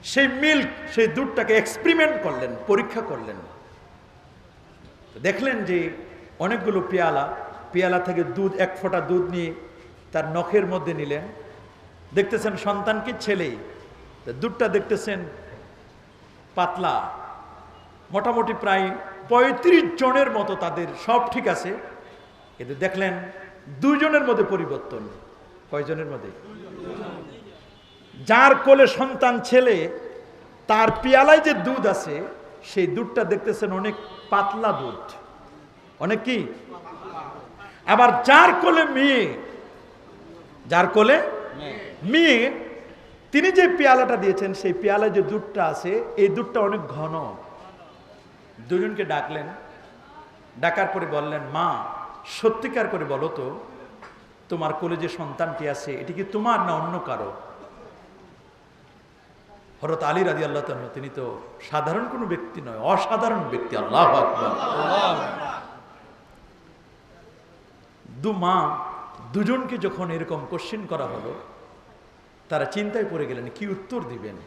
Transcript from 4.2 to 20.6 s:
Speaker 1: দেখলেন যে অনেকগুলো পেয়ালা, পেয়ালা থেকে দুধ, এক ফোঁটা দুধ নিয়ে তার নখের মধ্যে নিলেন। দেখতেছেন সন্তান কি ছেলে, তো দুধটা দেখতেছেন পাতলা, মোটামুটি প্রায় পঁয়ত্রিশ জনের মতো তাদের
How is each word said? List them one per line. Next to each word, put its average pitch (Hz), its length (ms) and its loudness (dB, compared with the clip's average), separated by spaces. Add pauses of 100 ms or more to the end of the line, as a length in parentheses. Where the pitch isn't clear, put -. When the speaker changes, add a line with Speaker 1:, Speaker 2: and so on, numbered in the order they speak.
Speaker 1:
দেখলেন 214 440 0
যে 170 240 -2 (500)
অনেকগুলো 190 500 0
পেয়ালা, 160 460 0 (360)
পেয়ালা 180 280 2
থেকে 175 240 -2
দুধ, 180 320 -2
এক 185 260 0
ফোঁটা 180 200 0
দুধ 175 300 0
নিয়ে 170 220 -4 (580)
তার 160 140 -2
নখের 170 400 0
মধ্যে 165 280 -2
নিলেন। 147 340 -4 (880)
দেখতেছেন 202 440 0
সন্তান 202 480 -2
কি 254 140 -6
ছেলে, 170 360 -2 (680)
তো 120 80 -8
দুধটা 226 340 -2
দেখতেছেন 196 520 -2 (1400)
পাতলা, 170 540 -2 (1000)
মোটামুটি 220 500 0
প্রায় 190 300 2 (380)
পঁয়ত্রিশ 269 540 6 (140)
জনের 262 340 4
মতো 202 240 -2
তাদের 170 320 -4 (180)